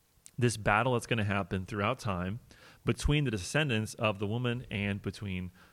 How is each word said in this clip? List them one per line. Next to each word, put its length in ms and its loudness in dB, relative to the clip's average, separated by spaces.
this 200 2
battle 340 4
that's 140 0
gonna 180 0
happen 400 0
throughout 340 -2
time 420 -2
between 400 2
the 60 2
descendants 640 0
of 240 0
the 80 -2
woman 440 -2
and 300 -2
between 500 -6